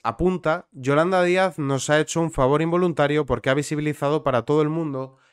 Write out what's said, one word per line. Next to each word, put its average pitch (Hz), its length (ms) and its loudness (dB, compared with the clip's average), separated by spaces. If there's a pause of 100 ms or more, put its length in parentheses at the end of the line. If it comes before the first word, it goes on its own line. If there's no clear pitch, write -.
apunta, 165 720 -2
"Yolanda 156 500 2
Díaz 180 380 2
nos 139 320 -2
ha 151 80 4
hecho 156 200 -2
un 160 120 -2
favor 143 320 2
involuntario 151 640 0
porque 127 240 0
ha - 20 2
visibilizado 147 720 -2
para 127 180 0
todo 151 220 2
el 151 60 0
mundo 135 480 -6 (160)